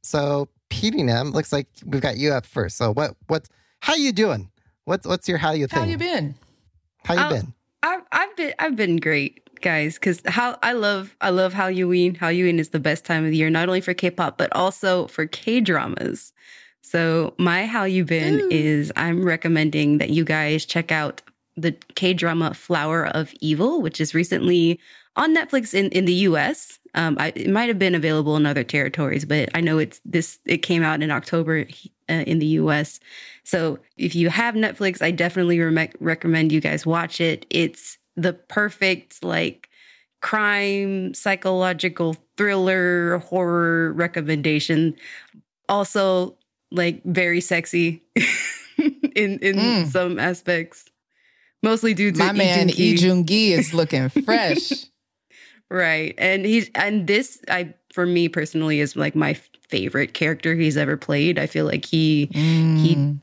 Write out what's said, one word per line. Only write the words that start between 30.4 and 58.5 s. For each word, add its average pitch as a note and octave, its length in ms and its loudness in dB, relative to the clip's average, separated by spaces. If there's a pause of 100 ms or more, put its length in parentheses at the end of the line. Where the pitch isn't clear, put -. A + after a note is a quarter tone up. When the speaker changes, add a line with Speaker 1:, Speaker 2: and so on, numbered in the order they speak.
Speaker 3:
it E3+ 120 0
came E3 240 0
out D#3 200 0
in D#3 80 -2
October, D#3+ 560 -2 (420)
uh, D#3 40 -2
in E3 260 0
the D#3 80 2
U D#3 260 2
S. D3 260 -2 (460)
So E3 340 -2 (200)
if E3+ 160 -4
you E3+ 160 2
have A#3 240 0
Netflix, G#3 480 -2
I E3 80 0
definitely F3 500 2
re-, D#3+ 300 2 (100)
recommend D#3+ 500 0
you D#3 120 4
guys D3+ 240 -2
watch E3 340 -2
it. E3 300 -2
It's - 480 -2 (180)
the F3 160 -2
perfect, F#3+ 880 -4
like, - 460 -4 (540)
crime, G3 880 0
psychological F#3 1040 -2 (220)
thriller, F#3 800 2
horror E3+ 760 0
recommendation. D#3 1040 0 (720)
Also, F#3+ 680 0 (340)
like, F3 340 -2
very F3 380 0
sexy E3+ 640 -2
<laughs> - 680 -4 (380)
in, G3+ 260 0
in G3 160 2
Speaker 2:
Mm. G3+ 320 2
Speaker 3:
some F3+ 300 0
aspects. E3+ 680 -4 (760)
Mostly A3 300 2
due G3+ 200 2
to D#3+ 60 0
Speaker 2:
My F3+ 140 4
Speaker 3:
Lee G#3 60 0
Speaker 2:
man F3+ 300 4
Speaker 3:
Joon-gi. F3 140 2
Speaker 2:
Lee E3+ 140 6
Joon-gi F#3 560 4
is D#3+ 220 2
looking D#3 340 2
Speaker 3:
<laughs> C#4+ 160 0
Speaker 2:
fresh. A3 480 0 (1000)
Speaker 3:
Right. D#3+ 480 0
And F#3+ 260 2
he's, A3 300 2
and G3+ 320 0
this, G#3 420 0
I, F3+ 240 -2 (200)
for F3+ 120 0
me F3 240 2
personally, D#3 520 -2